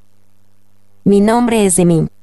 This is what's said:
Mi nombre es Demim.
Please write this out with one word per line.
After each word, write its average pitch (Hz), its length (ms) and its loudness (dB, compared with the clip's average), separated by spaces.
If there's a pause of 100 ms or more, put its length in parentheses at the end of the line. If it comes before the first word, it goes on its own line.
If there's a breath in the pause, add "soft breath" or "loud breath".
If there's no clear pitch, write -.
(1040)
Mi 202 200 2
nombre 226 420 0
es 190 120 -2
Demim. 170 320 0 (140)